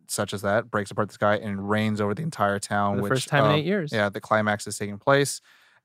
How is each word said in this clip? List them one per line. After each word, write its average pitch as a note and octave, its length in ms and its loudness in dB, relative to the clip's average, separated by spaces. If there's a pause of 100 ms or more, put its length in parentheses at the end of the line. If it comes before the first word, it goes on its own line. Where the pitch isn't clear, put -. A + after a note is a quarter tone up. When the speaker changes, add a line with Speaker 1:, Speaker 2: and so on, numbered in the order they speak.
Speaker 1:
such - 260 -4
as G2+ 100 -6
that, A2 280 0
breaks G#2 200 -2
apart G#2 180 -2
the - 60 -20
sky G#2 220 2
and G2+ 320 -6
reigns G#2+ 320 0
over G#2 140 0
the D#3 80 -6
entire G#2 360 0
town. G2+ 360 0
Speaker 2:
For - 20 -2
the B2 60 -2
Speaker 1:
which, G2+ 80 -2
Speaker 2:
first C3 180 -2
time C#3 160 2
in G#2+ 60 4
Speaker 1:
uh, G#2 60 4
Speaker 2:
eight D3+ 100 0
years. F3 260 -2
Speaker 1:
Yeah, G#2 160 2
the G2+ 120 -6
climax G#2+ 460 0
is G#2 120 -8
taking G2+ 200 -8
place. C#3 420 2 (440)